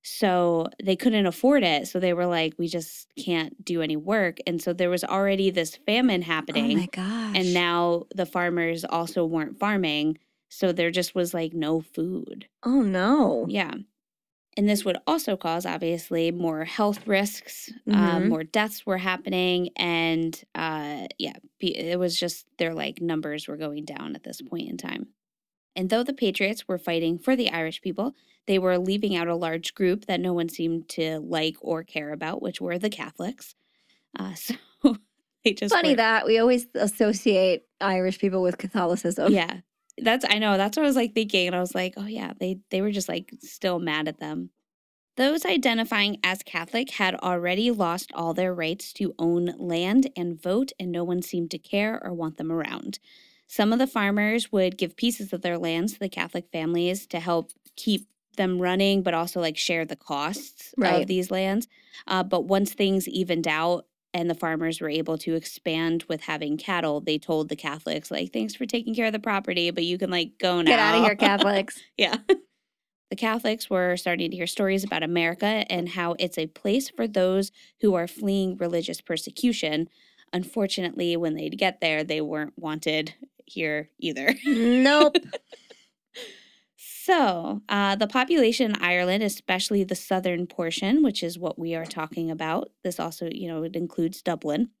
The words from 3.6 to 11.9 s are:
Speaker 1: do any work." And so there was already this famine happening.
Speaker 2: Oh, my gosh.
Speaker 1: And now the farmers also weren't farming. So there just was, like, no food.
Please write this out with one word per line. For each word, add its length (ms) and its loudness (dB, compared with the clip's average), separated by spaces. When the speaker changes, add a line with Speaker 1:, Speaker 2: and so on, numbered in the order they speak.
Speaker 1:
do 200 -2
any 140 -2
work." 500 0
And 160 -2
so 100 -2
there 160 2
was 160 0
already 460 2
this 260 -2
famine 460 2
happening. 540 0
Speaker 2:
Oh, 40 4
my 60 -2
gosh. 500 -4
Speaker 1:
And 160 2
now 640 2
the 100 0
farmers 600 -2
also 420 -2
weren't 320 -2
farming. 580 0
So 240 0
there 180 2
just 240 -2
was, 200 0
like, 180 -2
no 300 0
food. 640 -6